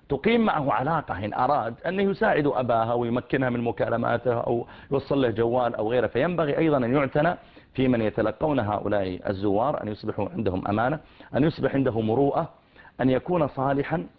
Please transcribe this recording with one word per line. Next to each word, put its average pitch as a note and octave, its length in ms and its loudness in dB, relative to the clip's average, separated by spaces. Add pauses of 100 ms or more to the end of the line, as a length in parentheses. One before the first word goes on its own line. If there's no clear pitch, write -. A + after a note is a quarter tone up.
تقيم A3+ 320 2
معه D3+ 320 0
علاقة B2+ 520 -2
إن G#2+ 80 -6
أراد B2 400 0 (120)
أن F#3 140 -2
يساعد G3 480 2
أباها A#2 460 2
ويمكنها A#2+ 560 0
من A#2+ 120 -2
مكالماته A#2 720 0
أو A#2+ 340 -2 (240)
يوصل C#3 300 0
له A#2+ 80 4
جوال A#2 460 0
أو A2 160 -2
غيره، A#2+ 160 2
فينبغي D#3 500 0
أيضا D#3 200 4
أن B2 180 2
يعتنى D3+ 400 2 (380)
في C3 140 2
من A#2+ 140 4
يتلقون A2+ 580 0
هؤلاء G2+ 720 -2
الزوار، G#2 540 0
أن G#2+ 40 -6
يصبحوا G#2 420 -6
عندهم F#2+ 380 -4
أمانة، A#2+ 320 0 (360)
أن B2 80 2
يصبح C3+ 320 0
عنده B2 260 0
مروءة، C3+ 480 0 (520)
أن B2+ 80 4
يكون D3 380 0
صالحا، C#3 580 -2 (140)